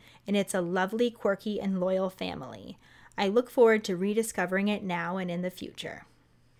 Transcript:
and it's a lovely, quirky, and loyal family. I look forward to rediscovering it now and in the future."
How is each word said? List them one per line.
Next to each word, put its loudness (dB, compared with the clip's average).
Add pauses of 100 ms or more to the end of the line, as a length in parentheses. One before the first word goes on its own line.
(280)
and 2
it's 0
a 0
lovely, 0
quirky, -2
and 0
loyal 0
family. -10 (400)
I 0
look 2
forward 6
to -2
rediscovering 0
it -2
now -4
and -4
in -4
the -2
future." -12 (540)